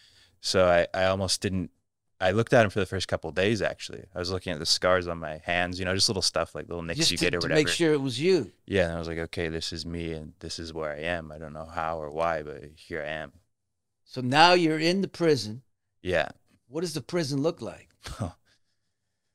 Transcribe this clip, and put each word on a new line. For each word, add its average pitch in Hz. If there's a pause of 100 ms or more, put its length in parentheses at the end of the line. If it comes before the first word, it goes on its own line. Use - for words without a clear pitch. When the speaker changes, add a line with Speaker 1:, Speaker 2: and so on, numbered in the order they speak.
(420)
Speaker 1:
So 92
I, 87
I 92
almost 95
didn't 92 (480)
I 92
looked 113
at 120
him 98
for 107
the 92
first 95
couple 82
of 78
days, 98
actually. - (120)
I 90
was 90
looking 92
at 78
the 80
scars 90
on 85
my 78
hands, 90
you 92
know, 92
just 98
little 95
stuff -
like 76
little 85
nicks 82
Speaker 2:
Just 160
Speaker 1:
you 85
Speaker 2:
to, 85
Speaker 1:
get 87
or 87
Speaker 2:
to 82
Speaker 1:
whatever. 156
Speaker 2:
make 151
sure 160
it 143
was 131
you. 160 (140)
Speaker 1:
Yeah, 92
and 82
I 85
was 82
like, 82
"Okay, 82
this 80
is 80
me, 85
and 78
this -
is 82
where 78
I 73
am. 82
I 76
don't 78
know 80
how 80
or 76
why, 80
but 71 (120)
here 80
I 71
am." 78 (720)
Speaker 2:
So -
now 151
you're 160
in 180
the 185
prison. 127 (400)
Speaker 1:
Yeah. 87 (380)
Speaker 2:
What 147
does 170
the 147
prison 143
look 160
like? 90 (300)
Speaker 1:
<laughs> 87 (1000)